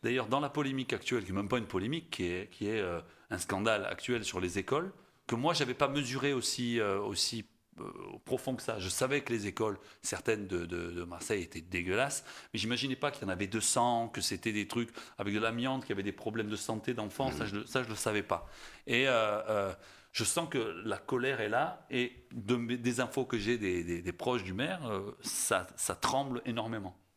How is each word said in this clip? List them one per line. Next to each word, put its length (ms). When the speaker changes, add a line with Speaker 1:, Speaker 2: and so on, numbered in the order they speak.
Speaker 1:
D'ailleurs, 260
dans 120
la 100
polémique 420
actuelle, 320
qui 80
n'est 60
même 100
pas 120
une 80
polémique, 420
qui 160
est, 260
qui 160
est, 120
euh, 200
un 80
scandale 480
actuel 400
sur 140
les 180
écoles, 340
que 80
moi, 180
j'avais 220
pas 120
mesuré 460
aussi, 460
euh, 200
aussi, 460
euh, 120
profond 320
que 80
ça. 160
Je 100
savais 320
que 100
les 140
écoles, 320
certaines 460
de, 180
de, 240
de 140
Marseille, 400
étaient 180
dégueulasses, 600
mais 60
j'imaginais 360
pas 160
qu'il 100
y 40
en 40
avait 180
deux 140
cents, 460
que 140
c'était 300
des 160
trucs 220
avec 140
de 60
l'amiante, 420
qu'il 100
y 20
avait 80
des 100
problèmes 380
de 60
santé 400
d'enfants. 340
Speaker 2:
Mmh. 80
Speaker 1:
Ça, 80
je 100
le, 120
ça, 160
je 60
le 60
savais 280
pas. 260
Et, 200
euh, 400
euh, 260
je 120
sens 260
que 360
la 120
colère 440
est 80
là, 400
et 240
de 240
mes, 220
des 240
infos 240
que 120
j'ai 200
des, 260
des, 180
des 120
proches 300
du 100
maire, 360
euh, 300
ça, 560
ça 180
tremble 520
énormément. 520